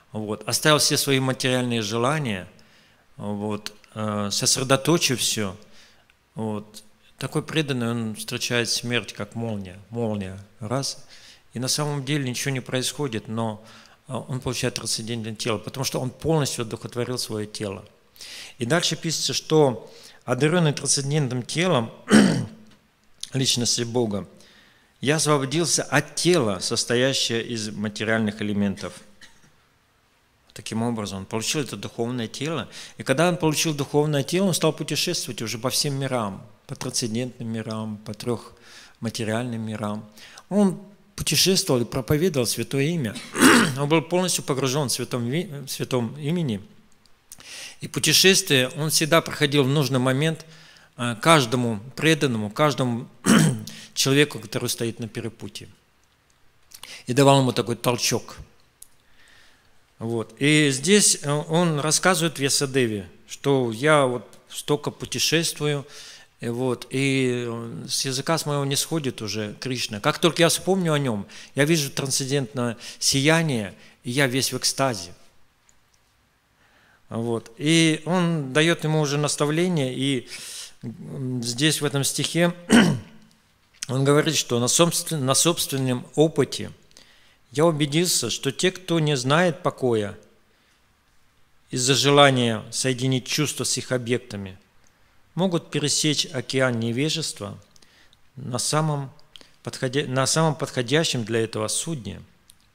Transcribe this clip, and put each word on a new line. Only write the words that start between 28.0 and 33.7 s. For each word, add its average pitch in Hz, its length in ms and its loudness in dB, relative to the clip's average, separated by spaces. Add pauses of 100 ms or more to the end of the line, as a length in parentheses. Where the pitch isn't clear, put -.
элементов. 101 520 -2 (1600)
Таким 113 300 -6
образом, 107 360 -4
он 95 60 -10
получил 110 360 -4
это 117 160 -8
духовное 117 500 -6
тело. 139 400 -6 (300)
И - 60 -12
когда 156 260 2
он 170 80 0
получил 156 360 0